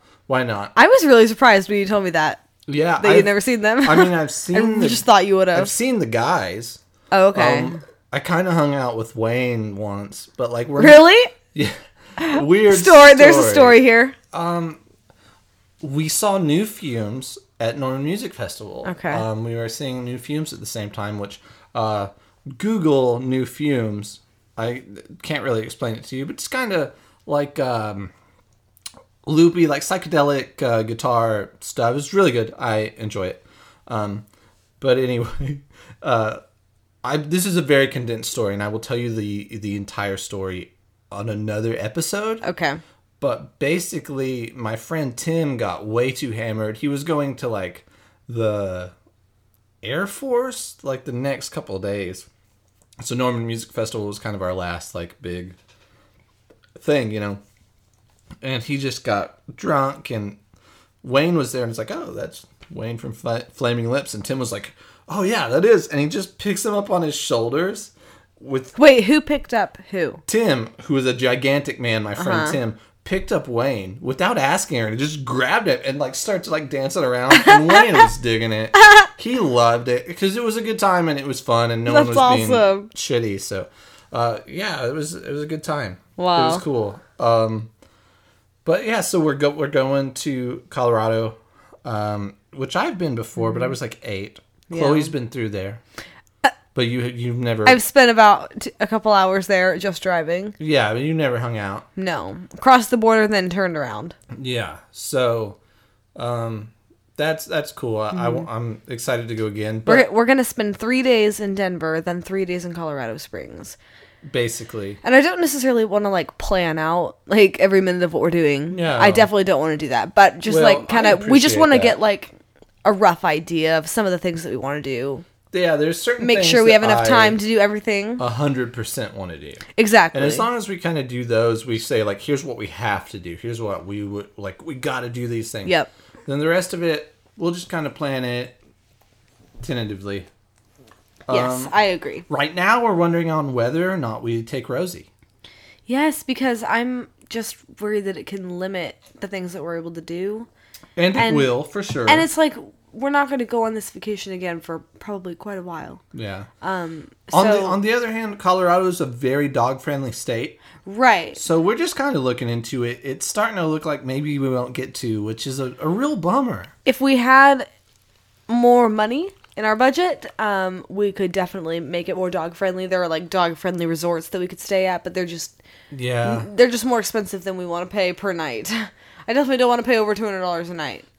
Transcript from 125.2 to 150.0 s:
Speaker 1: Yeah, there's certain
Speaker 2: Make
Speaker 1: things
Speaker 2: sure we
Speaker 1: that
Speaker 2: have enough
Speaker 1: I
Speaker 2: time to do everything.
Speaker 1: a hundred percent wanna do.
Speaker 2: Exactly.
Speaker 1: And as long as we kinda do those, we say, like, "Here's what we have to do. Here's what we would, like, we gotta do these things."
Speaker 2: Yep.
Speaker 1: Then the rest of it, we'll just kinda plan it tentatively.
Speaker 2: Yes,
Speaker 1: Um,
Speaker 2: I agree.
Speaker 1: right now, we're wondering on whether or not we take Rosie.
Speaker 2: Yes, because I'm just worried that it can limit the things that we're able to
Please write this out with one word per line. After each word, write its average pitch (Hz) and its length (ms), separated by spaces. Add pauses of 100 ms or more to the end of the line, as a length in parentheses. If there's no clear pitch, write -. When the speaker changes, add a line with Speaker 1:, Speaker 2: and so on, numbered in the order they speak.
Speaker 1:
Yeah, 175 220
there's 156 260
certain 240 260
Speaker 2:
Make 240 120
Speaker 1:
things 175 80
Speaker 2:
sure 226 160
we 226 80
Speaker 1:
that 214 100
Speaker 2:
have - 20
enough 220 220
Speaker 1:
I 226 40
Speaker 2:
time 220 280
to 208 80
do 220 140
everything. 208 640
Speaker 1:
a 123 80
hundred 127 440
percent 113 420
wanna 90 220
do. 71 160 (220)
Speaker 2:
Exactly. 202 440
Speaker 1:
And 139 60
as 151 140
long 240 160
as 196 140
we 185 80
kinda 165 260
do 123 220
those, 113 400
we 117 120
say, 113 260
like, 101 180
"Here's 139 220
what 131 140
we 107 100
have 104 420
to 101 100
do. 87 160
Here's 113 260
what 92 240
we 101 180
would, 101 340
like, 98 280
we 156 100
gotta 127 340
do 120 180
these 113 240
things." 107 180
Speaker 2:
Yep. 165 220 (360)
Speaker 1:
Then 143 120
the 156 80
rest 175 260
of 175 100
it, 156 300 (220)
we'll 170 160
just 175 180
kinda 156 200
plan 135 340
it 123 320 (1080)
tentatively. 101 640 (1040)
Speaker 2:
Yes, 127 360
Speaker 1:
Um, 147 60
Speaker 2:
I 208 120
agree. 175 460
Speaker 1:
right 147 240
now, 208 300
we're 208 120
wondering 170 360
on 147 220
whether 147 380
or 190 60
not 117 260
we 117 200
take 120 260
Rosie. 170 420 (720)
Speaker 2:
Yes, 285 380
because 240 400
I'm 247 460 (200)
just 226 280 (220)
worried 208 260
that 190 120
it - 80
can 180 340
limit 185 380 (220)
the 196 80
things 185 260
that 165 100
we're 170 140
able 170 140
to 165 100